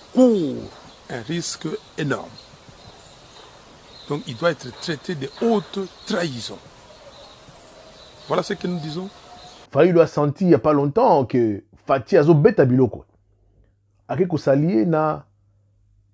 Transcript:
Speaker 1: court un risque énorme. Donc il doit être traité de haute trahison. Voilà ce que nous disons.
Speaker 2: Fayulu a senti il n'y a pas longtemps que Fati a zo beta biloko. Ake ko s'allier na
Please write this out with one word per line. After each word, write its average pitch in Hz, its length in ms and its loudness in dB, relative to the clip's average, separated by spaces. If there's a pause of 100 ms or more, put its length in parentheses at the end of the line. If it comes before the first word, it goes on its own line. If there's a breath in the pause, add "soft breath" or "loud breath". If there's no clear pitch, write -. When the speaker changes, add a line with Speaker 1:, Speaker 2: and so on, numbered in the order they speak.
(120)
Speaker 1:
court 160 580 2 (380)
un 123 140 -10
risque 160 460 -8 (280)
énorme. 127 320 -6 (1800)
Donc 147 160 -6
il 120 100 -12
doit 165 140 0
être 131 200 -10 (120)
traité 170 320 -8
de 139 160 -10 (100)
haute 214 380 -2 (260)
trahison. 139 540 -6 (1700)
Voilà 170 140 -2
ce 202 100 -8
que - 140 -10
nous 180 120 -6
disons. 160 300 -10 (640)
Speaker 2:
Fayulu 170 280 4
a 147 80 4
senti 147 340 -2
il 180 60 2
n'y 165 60 6
a 127 40 4
pas 156 140 0
longtemps 147 520 2
que 110 380 -2 (240)
Fati 135 300 0
a 147 80 6
zo 165 100 6
beta 160 300 4
biloko. 127 400 2 (1040)
Ake 156 180 -2
ko 170 100 -4
s'allier 160 480 2
na 156 400 -2 (880)